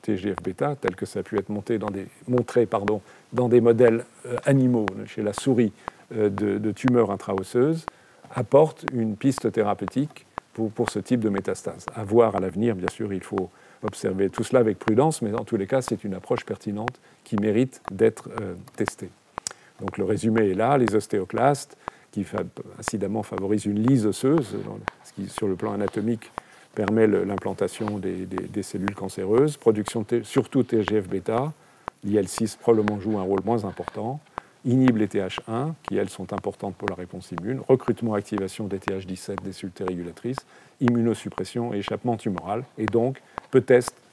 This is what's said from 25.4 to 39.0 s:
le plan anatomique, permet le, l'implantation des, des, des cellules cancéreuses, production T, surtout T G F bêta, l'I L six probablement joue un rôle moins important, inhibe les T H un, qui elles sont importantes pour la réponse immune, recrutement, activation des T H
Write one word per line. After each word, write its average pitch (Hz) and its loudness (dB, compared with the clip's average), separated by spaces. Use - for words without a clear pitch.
le 95 -2
plan 107 -4
anatomique, 104 -4
permet 107 4
le, 95 4
l'implantation 101 -4
des, 92 -6
des, 92 -6
des 101 -6
cellules 98 -4
cancéreuses, 104 0
production 107 0
T, 120 -2
surtout 131 0
T 113 0
G 107 2
F 98 -8
bêta, 110 -2
l'I 101 2
L 95 2
six - -4
probablement 104 2
joue 104 -2
un - -2
rôle 95 2
moins 110 0
important, 107 -6
inhibe 127 6
les 104 2
T 101 -4
H 92 -4
un, 131 -4
qui 101 -4
elles 101 -2
sont 95 -10
importantes 98 -6
pour - -4
la - -2
réponse 90 -12
immune, 104 -6
recrutement, 120 2
activation 101 -4
des 95 -4
T - -4
H 95 -6